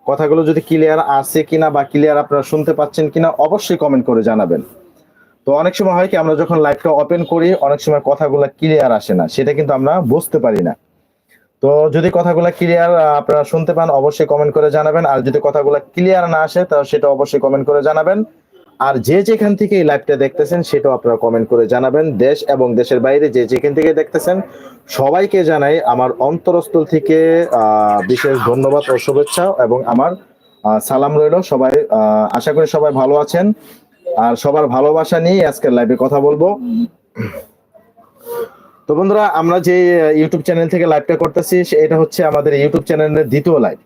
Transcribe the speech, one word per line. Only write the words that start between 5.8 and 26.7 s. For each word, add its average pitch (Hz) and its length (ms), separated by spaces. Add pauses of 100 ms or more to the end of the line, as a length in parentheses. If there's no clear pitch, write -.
হয় 180 140
কি, 190 100
আমরা 156 180
যখন 165 240
লাইভটা 147 300
ওপেন 151 340
করি, 170 320
অনেক 143 260
সময় 147 240
কথাগুলো 143 420
ক্লিয়ার 147 440
আসে 107 220
না, 85 140
সেটা 139 260
কিন্তু 143 200
আমরা 147 280
বুঝতে 156 380
পারি 113 240
না। 82 120 (880)
তো 147 280
যদি 165 240
কথাগুলো 170 440
ক্লিয়ার, 170 380
আহ, 151 220
আপনারা 147 260
শুনতে 160 300
পান, 165 160
অবশ্যই 147 360
কমেন্ট 147 280
করে 151 180
জানাবেন। 156 340
আর 135 160
যদি 131 220
কথাগুলো 143 360
ক্লিয়ার 180 500
না 160 80
আসে, 165 280
তাহলে 143 200
সেটা 143 220
অবশ্যই 139 320
কমেন্ট 135 280
করে 143 160
জানাবেন। 156 400 (560)
আর 135 200
যে 165 240
যেখান 214 320
থেকে 202 200
এই 180 80
লাইভটা 143 320
দেখতেছেন, 143 480
সেটাও 143 280
আপনারা 120 260
কমেন্ট 113 320
করে 117 180
জানাবেন। 131 500
দেশ 135 300
এবং 127 280
দেশের 123 240
বাইরে 139 300
যে 120 180
যেখান 139 260
থেকে 160 200
দেখতেছেন, 160 480 (460)
সবাইকে 180 560
জানাই 156 360
আমার 127 300 (100)
অন্তরস্থল 165 680